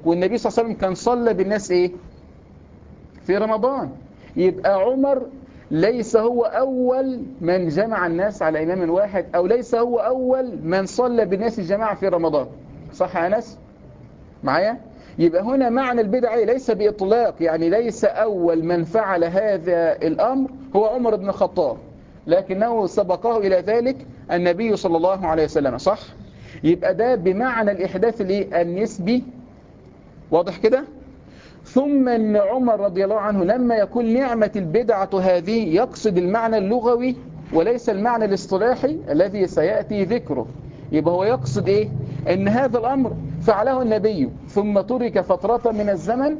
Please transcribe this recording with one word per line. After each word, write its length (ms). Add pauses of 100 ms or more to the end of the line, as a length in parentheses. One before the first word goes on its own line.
والنبي 340
صلى 120
الله 80
عليه 100
وسلم 120
كان 140
صلى 400
بالناس 360
إيه؟ 220 (1300)
في 140
رمضان". 540 (460)
يبقى 460
عمر 400 (480)
ليس 460
هو 260
أول 800 (180)
من 280
جمع 380
الناس 360
على 200
إمام 280
واحد، 440
أو 120
ليس 280
هو 240
أول 640
من 240
صلى 380
بالناس 340
الجماعة 360
في 140
رمضان. 380 (460)
صح 240
يا 100
أنس؟ 320 (880)
معايا؟ 360 (380)
يبقى 240
هنا 280
معنى 300
البدعة 360
ليس 340
بإطلاق، 720
يعني 300
ليس 340
أول 600
من 200
فعل 400
هذا 680 (100)
الأمر 480 (260)
هو 100
عمر 300
بن 120
الخطاب، 480 (500)
لكنه 600
سبقه 520
إلى 180
ذلك 400 (360)
النبي 440
صلى 200
الله 300
عليه 180
وسلم. 340
صح؟ 200 (640)
يبقى 300
ده 200
بمعنى 560
الإحداث 500
الإيه؟ 420
النسبي. 640 (1040)
واضح 260
كده؟ 280 (800)
ثم 440
أن 280
عمر 440
رضي 240
الله 160
عنه 240
لما 320
يقول: 360
"نعمة 440
البدعة 540 (100)
هذه"، 540
يقصد 440
المعنى 400
اللغوي 580 (360)
وليس 380
المعنى 340
الاصطلاحي 760 (120)
الذي 360
سيأتي 580
ذكره. 420 (460)
يبقى 220
هو 100
يقصد 440
إيه؟ 200 (400)
إن 200
هذا 300
الأمر 340 (300)
فعله 400
النبي، 480 (180)
ثم 320
ترك 400
فترة 520
من 180
الزمن، 500